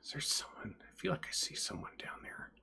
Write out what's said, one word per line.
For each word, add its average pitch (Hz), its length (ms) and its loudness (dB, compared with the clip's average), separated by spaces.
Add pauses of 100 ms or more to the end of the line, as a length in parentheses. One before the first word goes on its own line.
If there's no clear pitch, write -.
is - 100 -8
there 147 80 -2
someone? - 600 2
I - 160 -18
feel 92 160 4
like - 140 2
I - 60 -4
see - 220 2
someone - 440 0
down - 240 -6
there. - 280 -8 (120)